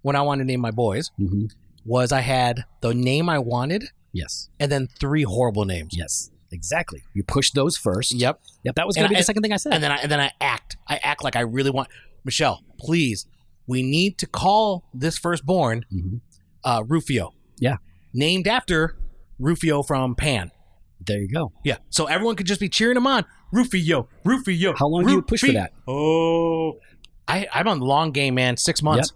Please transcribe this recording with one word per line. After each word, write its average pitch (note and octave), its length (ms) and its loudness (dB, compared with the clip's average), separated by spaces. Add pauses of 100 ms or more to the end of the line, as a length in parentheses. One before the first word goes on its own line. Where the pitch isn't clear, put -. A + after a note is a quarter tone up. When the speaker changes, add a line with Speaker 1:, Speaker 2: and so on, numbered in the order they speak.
Speaker 1:
when C#3 140 0
I C#3 60 2
wanted C#3 220 0
to B2+ 40 -2
name B2+ 120 0
my A2+ 120 -2
boys, A2+ 480 0
Speaker 2:
Mm-hmm. G2+ 260 0 (400)
Speaker 1:
was B2 260 2
I C3+ 100 2
had B2 440 0 (160)
the A#2 120 2
name C3 360 2
I D3+ 100 2
wanted B2+ 460 -2 (280)
Speaker 2:
Yes. - 360 -8 (100)
Speaker 1:
and C#3+ 120 0
then C3+ 160 0 (120)
three D3 240 0
horrible A2 420 0
names. E2+ 300 -4
Speaker 2:
Yes, - 340 -6 (220)
exactly. F2+ 520 -6 (100)
You G2+ 100 -2
push - 280 0
those C#3+ 260 0
first. G#2+ 360 -2
Speaker 1:
Yep. B2 260 0 (240)
Speaker 2:
Yep, B2 120 -4
that E3+ 120 0
was G3+ 100 -2
Speaker 1:
And D#3+ 60 4
Speaker 2:
gonna E3 60 4
be G#3 60 2
Speaker 1:
I, F#3 40 4
Speaker 2:
the F3 60 4
second G#3+ 180 0
thing G#3 100 0
I G3+ 40 0
said. D4 160 -2
Speaker 1:
and D#3 100 2
then C#3+ 80 2
I, C#3+ 60 0
and D3 140 -4
then D3 80 2
I C#3 120 0 (100)
act. B2+ 340 -4 (120)
I D3 160 -2
act D3 200 -2
like B2 120 -2
I A#2+ 60 0
really C3 300 0
want, C3 160 -2 (380)
"Michelle, B2+ 380 0 (160)
please, C#3+ 460 0 (420)
we B2+ 160 -2
need E3 360 0
to - 80 -6
call G3+ 560 0 (100)
this C#3+ 240 -2
firstborn, D3 760 0
Speaker 2:
Mm-hmm. F#2 240 -4 (460)
Speaker 1:
uh, A#2 240 0
Rufio." C3+ 460 0 (260)
Speaker 2:
Yeah. B2+ 180 0 (360)
Speaker 1:
Named E3 340 2
after F3 500 0 (420)
Rufio D3+ 440 2
from C3 320 0
Pan. A#2 360 0 (540)
Speaker 2:
There G#2 140 -2
you G2 100 -4
go. C#3 240 -4 (100)
Speaker 1:
Yeah. C3+ 140 -2 (120)
So D#3+ 180 0
everyone G3+ 280 0
could F#3 120 -4
just G3 120 0
be G3+ 100 -2
cheering A#3+ 280 2
him B3 100 2
on. C4 160 2 (280)
"Rufio, F3+ 560 0 (180)
Rufio, F#3+ 500 2
Speaker 2:
How C#3+ 120 2
long F3 180 2
do A#3 80 6
you F#3 80 4
push - 200 -2
for C4+ 60 2
Speaker 1:
Rufio." G#2+ 140 4
Speaker 2:
that? F2 120 -8 (140)
Speaker 1:
Oh, E3 920 0 (480)
I, F#3+ 260 0
I'm F3 140 0
on F3+ 120 2
the B2+ 60 -2
long D3 260 2
game, C3+ 240 0
man. B2+ 220 2
Six - 240 0
months. D3+ 340 2